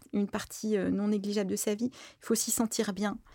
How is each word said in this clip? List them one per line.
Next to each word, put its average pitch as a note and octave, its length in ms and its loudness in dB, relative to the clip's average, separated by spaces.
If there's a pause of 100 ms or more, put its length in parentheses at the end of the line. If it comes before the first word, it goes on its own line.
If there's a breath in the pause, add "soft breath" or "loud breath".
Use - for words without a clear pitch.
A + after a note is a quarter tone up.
(140)
une G3+ 140 2
partie, - 500 -4
euh, F3+ 120 2
non G3 200 2
négligeable G3+ 420 0
de G3+ 40 0
sa G#3 200 0
vie, A#3 160 0
il - 340 -20
faut A3+ 100 4
s'y - 160 0
sentir A3 420 0
bien. G3+ 240 -2 (180)